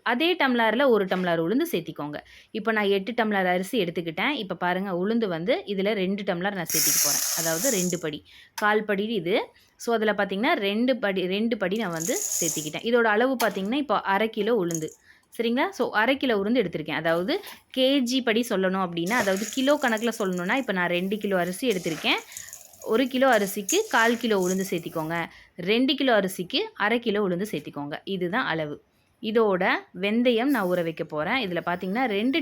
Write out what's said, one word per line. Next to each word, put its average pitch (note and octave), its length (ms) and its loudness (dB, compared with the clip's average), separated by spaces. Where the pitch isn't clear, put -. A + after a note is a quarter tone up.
அதே D#4 320 2
டம்ளர்ல B3 540 2
ஒரு G3+ 160 6
டம்ளர் F3+ 340 0
உளுந்து A3 340 2
சேர்த்திக்கோங்க. D3+ 460 -6
இப்போ A3 220 -2
நான் G#3 240 2
எட்டு G3 160 -4
டம்ளர் G#3 340 2
அரிசி F#3 380 0
எடுத்துக்கிட்டேன். E3+ 460 -4
இப்போ G#3+ 240 -4
பாருங்க, F#3 380 -2
உளுந்து G#3 360 0
வந்து F#3 380 -2
இதுல G3+ 260 0
ரெண்டு G3 300 -2
டம்ளர் F#3+ 380 -2
நான் D#3+ 140 -6
சேர்த்திக்க D#3 300 2
போறேன். - 200 0
அதாவது E3 320 0
ரெண்டு F3+ 280 0
படி. D3+ 260 -8
கால் G#3+ 300 2
படி G#3 300 -2
இது. F#3 220 0
So, A#3 180 -2
அதுல A3 180 2
பாத்தீங்கன்னா, G3+ 420 0
ரெண்டு A#3 420 0
படி, F#3+ 300 0
ரெண்டு A3 300 0
படி F#3+ 200 -2
நான் G#3+ 140 -2
வந்து E3+ 260 -2
சேர்த்திக்கிட்டேன். D#3+ 720 -4
இதோட A#3+ 160 4
அளவு A#3 400 2
பாத்தீங்கன்னா, G3+ 300 -2
இப்போ C#4 260 0
அரை G3+ 300 0
கிலோ G#3+ 340 0
உளுந்து. E3 240 -4
சரிங்களா? A#3+ 340 0
So, A#3+ 200 -2
அரை A#3+ 260 2
கிலோ A#3+ 260 2
உளுந்து A#3 200 2
எடுத்திருக்கேன். D#3+ 400 -4
அதாவது F3+ 400 0
கேஜி C4 480 2
படி A#3 240 2
சொல்லணும் F#3+ 380 0
அப்படின்னா, E3+ 380 -2
அதாவது G3 300 0
கிலோ C#4 280 2
கணக்குல A3+ 360 0
சொல்லணும்னா, F#3 360 0
இப்போ C4 180 0
நான் F3+ 160 2
ரெண்டு F#3+ 300 0
கிலோ G3 200 0
அரிசி F3+ 340 -2
எடுத்திருக்கேன். F#3 500 -2
ஒரு A#3+ 240 2
கிலோ C4 220 2
அரிசிக்கு G3+ 380 -2
கால் A#3 260 4
கிலோ A3 300 0
உளுந்து F#3+ 240 0
சேர்த்திக்கோங்க. E3 480 -4
ரெண்டு A#3 380 0
கிலோ C4 260 2
அரிசிக்கு F3+ 400 -2
அரை A3 240 0
கிலோ G#3 300 0
உளுந்து F3+ 240 -2
சேர்த்திக்கோங்க. D3 420 -8
இதுதான் F#3+ 420 -2
அளவு. D#3 300 -4
இதோட G#3 440 2
வெந்தயம் A#3 540 2
நான் G3+ 160 2
ஊற F3 120 2
வைக்க E3 220 -4
போறேன். D#3+ 400 -2
இதுல F3 240 -2
பாத்தீங்கன்னா, F#3 380 -2
ரெண்டு A#3 360 0